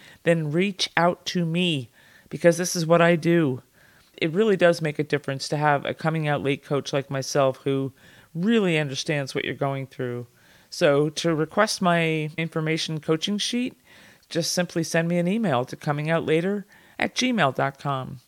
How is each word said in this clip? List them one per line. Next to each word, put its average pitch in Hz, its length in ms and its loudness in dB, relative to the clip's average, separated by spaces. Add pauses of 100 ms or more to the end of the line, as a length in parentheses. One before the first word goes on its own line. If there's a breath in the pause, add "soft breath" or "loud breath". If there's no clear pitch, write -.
(260 loud breath)
then 165 280 2
reach 185 420 0
out 170 320 2
to 175 200 -2
me, 165 420 -2 (400 soft breath)
because 165 300 4
this 180 180 -4
is 170 80 -2
what 165 160 4
I 170 160 6
do. 151 460 2 (560 soft breath)
It 165 120 0
really 196 280 2
does 170 240 4
make 151 160 -2
a 147 60 -2
difference 139 440 -4
to 156 80 -2
have 147 300 2
a - 80 -2
Coming 160 340 -2
Out 143 140 0
Late 143 200 -2
coach 139 300 -4
like 143 180 -2
myself 135 540 0
who 135 300 -2 (400 loud breath)
really 185 420 2
understands 143 580 -4
what - 120 -4
you're 135 80 -4
going 135 320 -4
through. 123 400 -8 (420 soft breath)
So 151 400 2
to 165 260 -2
request 160 460 0
my 160 560 0
information 160 640 -4
coaching 165 380 -2
sheet, 247 420 -4 (480 loud breath)
just 156 240 -4
simply 175 300 -2
send 165 260 -2
me 175 80 0
an 175 120 0
email 185 360 0
to - 120 -10
coming 151 340 -4
out 165 160 0
later 185 400 0 (320 soft breath)
at - 180 -4
gmail 220 400 2
dot 135 240 -2
com, 135 480 -6